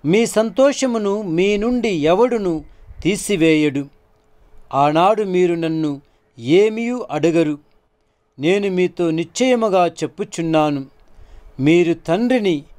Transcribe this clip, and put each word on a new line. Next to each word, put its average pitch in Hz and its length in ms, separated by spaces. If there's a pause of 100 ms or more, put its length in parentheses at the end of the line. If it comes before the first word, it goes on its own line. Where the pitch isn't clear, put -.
మీ 202 200
సంతోషమును 226 960
మీ 190 360
నుండి 233 320
ఎవడును 185 760 (380)
తీసివేయడు. 156 840 (880)
ఆనాడు 165 500
మీరు 180 320
నన్ను 160 460 (380)
ఏమియూ 220 720
అడగరు. 151 460 (840)
నేను 196 300
మీతో 180 420
నిశ్చయముగా 190 760
చెప్పుచున్నాను, 156 1000 (760)
మీరు 165 340
తండ్రిని 196 680 (160)